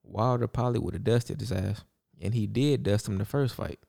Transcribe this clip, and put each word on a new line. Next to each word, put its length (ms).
Wilder 460
probably 320
would 140
have 100
dusted 360
his 120
ass. 320
And 140
he 140
did 340
dust 240
him 120
the 60
first 300
fight. 240